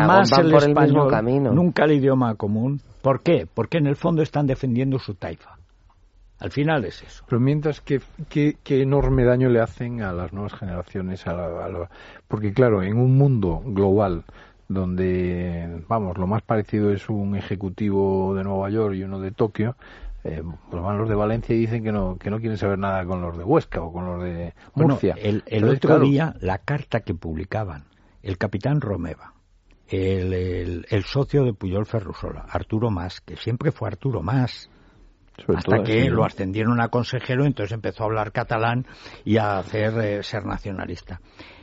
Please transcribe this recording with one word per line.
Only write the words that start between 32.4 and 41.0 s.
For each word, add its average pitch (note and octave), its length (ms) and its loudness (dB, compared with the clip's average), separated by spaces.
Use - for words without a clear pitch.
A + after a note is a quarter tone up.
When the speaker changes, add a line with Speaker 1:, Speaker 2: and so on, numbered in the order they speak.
Speaker 1:
Arturo A2 400 -2
Mas, F2+ 320 -4
que - 160 -16
siempre B2 340 -2
fue - 180 -8
Arturo G2+ 340 -4
Mas, - 460 -2
Speaker 3:
Sobre - 220 0
Speaker 1:
hasta F#2+ 160 2
Speaker 3:
todo, G#2 100 2
Speaker 1:
que A2 180 2
Speaker 3:
sí, C3+ 60 4
Speaker 1:
lo A#2+ 80 2
Speaker 3:
¿no? A2 80 4
Speaker 1:
ascendieron A2 560 -2
a A#2 60 2
consejero, B2 580 -2
entonces A2 280 -2
empezó G#2+ 300 -6
a G#2+ 40 0
hablar G#2+ 240 -2
catalán A#2 560 -2
y G#2+ 120 4
a G#2 220 0
hacer, G#2+ 400 -2
eh, G#2 240 -2
ser G2+ 220 -6
nacionalista. F#2 760 -8